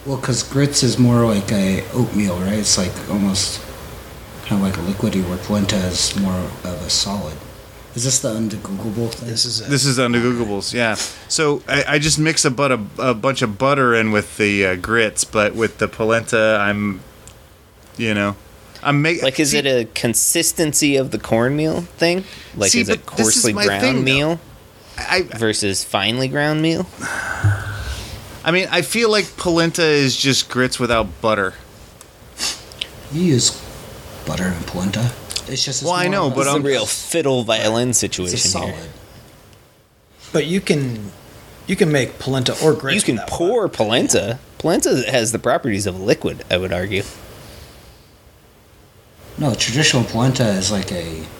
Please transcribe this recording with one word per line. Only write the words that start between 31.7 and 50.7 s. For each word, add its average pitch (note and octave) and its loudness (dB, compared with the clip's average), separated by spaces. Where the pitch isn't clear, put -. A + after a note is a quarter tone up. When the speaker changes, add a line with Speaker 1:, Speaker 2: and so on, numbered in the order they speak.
Speaker 1:
You D3+ -2
use C#3+ 4
butter D#2+ -4
and F2 -2
polenta. G2+ -2
It's B2 -4
just, C3+ -4
it's - -6
Speaker 3:
Well, E3 0
I F3+ 2
Speaker 1:
more F#3 0
Speaker 3:
know, F#3+ 2
Speaker 1:
of B2 -2
a A#2+ -2
Speaker 3:
but C3+ 2
Speaker 4:
This C#3 2
is C#3 2
Speaker 3:
I'm D3 0
Speaker 4:
a C#3 0
real B2 2
fiddle C3+ 0
violin A2 2
Speaker 1:
It's A#2 2
a - 4
Speaker 4:
situation F2+ -2
here. A#2+ -2
Speaker 1:
solid. E2 -2
Speaker 2:
But D3+ 2
you F3+ 0
can, B2 -2
you F#3+ 0
can E3 4
make C3 0
polenta C3 -2
or D#3 8
grits D3 0
Speaker 4:
You G#3 0
can C#3+ 2
Speaker 2:
with G2 -6
that - -10
Speaker 4:
pour G#3 2
Speaker 2:
one. E3+ 0
Speaker 4:
polenta. A2+ 2
Polenta E3 2
has B2+ 2
the A2 -2
properties A#2+ 0
of F#2 -4
liquid, G2+ 0
I F#2 2
would F#2 -2
argue. F#2+ -2
Speaker 1:
No, D3 0
traditional B2+ 2
polenta B2 2
is F#2+ 0